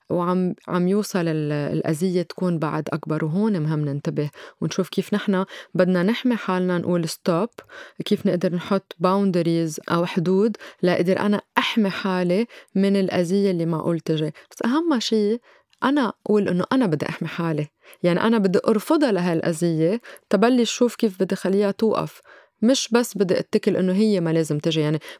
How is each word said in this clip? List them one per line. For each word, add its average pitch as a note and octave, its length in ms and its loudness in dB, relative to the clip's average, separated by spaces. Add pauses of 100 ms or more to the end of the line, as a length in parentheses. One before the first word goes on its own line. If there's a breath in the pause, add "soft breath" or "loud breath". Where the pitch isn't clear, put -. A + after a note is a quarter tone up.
(100)
وعم، F3+ 440 0 (140)
عم F3+ 200 0
يوصل F#3+ 400 0
ال-، D3+ 240 -2
الأذية D#3+ 680 -2
تكون F3 360 -2
بعد D#3 340 -4
أكبر. D#3 320 -4
وهون F#3+ 360 0
مهم D3+ 240 -2
ننتبه D3 460 -4 (300 loud breath)
ونشوف E3+ 280 -4
كيف - 260 -4
نحن F#3+ 300 0 (300 loud breath)
بدنا F3+ 280 2
نحمي A#3 340 0
حالنا، F3+ 420 -2
نقول E3+ 300 0
stop، F#3 400 -2 (560 loud breath)
كيف - 220 0
نقدر F3 280 0
نحط - 440 -4
boundaries E3+ 880 0
أو F3 180 0
حدود F#3+ 500 0 (260 loud breath)
لأقدر F3+ 380 2
أنا G#3 200 0 (180)
أحمي G#3 320 0
حالي F#3 560 0 (280 loud breath)
من G3 220 2
الأذية F#3+ 540 2
اللي E3 160 0
معقول E3 340 0
تجي. D#3 320 -2 (180 loud breath)
بس - 140 -12
أهم C#4 360 2
شي A3 380 0 (460 soft breath)
أنا C4+ 280 2 (140)
أقول G#3 220 2
إنه F3+ 240 0
أنا C4 140 2
بدي E3 220 -2
أحمي E3 200 -8
حالي، D#3 380 -4 (360 loud breath)
يعني، F3 180 2
أنا A3+ 180 4
بدي F#3+ 200 2 (100)
أرفضها B3+ 440 2
لهالأذية، F3 880 0 (300 loud breath)
تبلش A#3 420 4
شوف A#3+ 220 0
كيف G3+ 280 -2
بدي F#3+ 140 -2
خليها G3 340 0
توقف، G3 500 -2 (420 loud breath)
مش B3+ 300 2
بس A#3 260 2
بدي F#3+ 200 2
أتكل - 380 0
إنه F#3 160 2
هي G#3 280 2
ما E3 120 0
لازم D#3 260 0
تجي. D#3+ 220 0
يعني، D3+ 180 0 (220 loud breath)